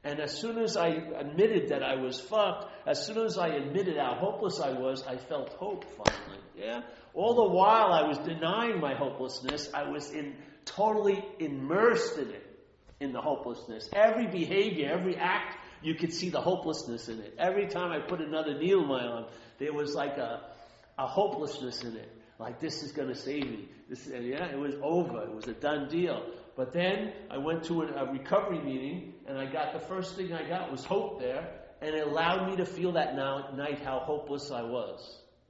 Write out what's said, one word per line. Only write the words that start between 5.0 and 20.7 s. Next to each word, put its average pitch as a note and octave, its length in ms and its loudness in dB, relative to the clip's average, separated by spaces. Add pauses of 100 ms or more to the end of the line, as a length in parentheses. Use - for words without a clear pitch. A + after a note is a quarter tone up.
I B2+ 120 -4
felt C#3 360 -6
hope G3 320 -6 (100)
finally. - 440 0 (180)
Yeah? A#3 240 -4 (320)
All A3+ 220 4
the G3+ 180 8
while G3+ 380 10
I D#3 160 6
was D3 120 2
denying F3+ 600 0
my C#3 160 0
hopelessness, C3 760 -2
I C#3+ 160 -2
was C#3+ 220 -6
in, C#3+ 240 -6 (300)
totally G3+ 580 4 (140)
immersed D#3+ 800 4
in B2+ 120 -2
it, - 180 -12 (520)
in C3+ 140 -2
the A#2 80 -2
hopelessness. A#2 720 -4
Every A3 340 6
behavior, F3 640 2
every F3+ 260 0
act, F#3 400 0 (260)
you D#3+ 120 0
could E3+ 180 0
see F3+ 160 -2
the C#3+ 120 2
hopelessness D3+ 680 -2
in A2+ 100 -6
it. G#2 200 -12
Every F#3+ 280 2
time F3 240 -2
I D3+ 80 -2
put F3 220 -4
another D3+ 360 -2
needle F3+ 260 6
in C#3+ 40 2
my B2+ 160 0
arm, A#2 220 -4 (320)
there D3 160 -2
was D3 220 -2
like C#3+ 220 -2
a, A#2 240 -4 (560)